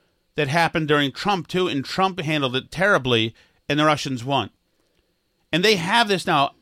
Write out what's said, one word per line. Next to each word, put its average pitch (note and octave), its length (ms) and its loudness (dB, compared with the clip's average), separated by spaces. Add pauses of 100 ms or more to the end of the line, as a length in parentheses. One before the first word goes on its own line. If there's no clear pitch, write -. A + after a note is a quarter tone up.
(340)
that D3 140 -2
happened D#3+ 400 0
during C#3+ 220 2
Trump, F#3 380 -4
too, F3+ 200 -2
and C3+ 160 -4
Trump F#3 360 -2
handled C#3+ 340 -2
it B2+ 160 -6
terribly, C3 640 0 (340)
and D3 120 0
the D3+ 40 4
Russians C3+ 400 0
won. B2+ 260 -2 (1000)
And E3+ 140 0
they G#3+ 120 4
have G3+ 320 0
this F#3+ 180 -2
now D3 360 2